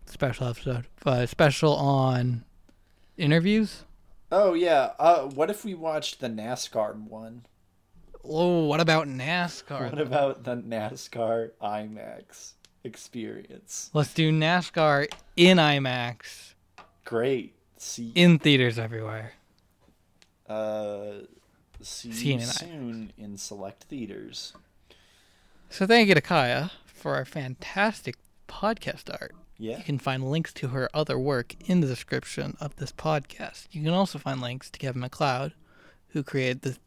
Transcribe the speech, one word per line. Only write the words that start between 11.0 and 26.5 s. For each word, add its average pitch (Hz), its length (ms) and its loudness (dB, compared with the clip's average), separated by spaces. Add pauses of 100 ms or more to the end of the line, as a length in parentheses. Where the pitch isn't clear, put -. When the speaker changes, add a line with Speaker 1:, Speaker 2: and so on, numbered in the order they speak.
Speaker 2:
imax 107 920 -10 (300)
experience? - 1120 -12
Speaker 1:
Let's 151 220 0
do 156 160 4
nascar 156 760 2 (300)
in 180 220 10
imax. 127 960 0 (500)
Speaker 2:
Great. 120 480 0 (240)
See 117 380 -12
Speaker 1:
In 175 240 8
theaters 127 400 4
everywhere. 110 540 -8 (1160)
Speaker 2:
Uh, 104 720 -6 (600)
see - 300 -14
Speaker 1:
See 113 180 -6
you 139 40 2
Speaker 2:
you 123 80 0
Speaker 1:
in 117 60 -6
imax. 127 120 -4
Speaker 2:
soon 117 580 -12
in 101 200 -14
select 98 460 -14
theaters. 107 720 -12 (1160)
Speaker 1:
So - 160 -4
thank 226 220 8
you 190 80 8
to 147 60 6
Kaya 139 500 2 (140)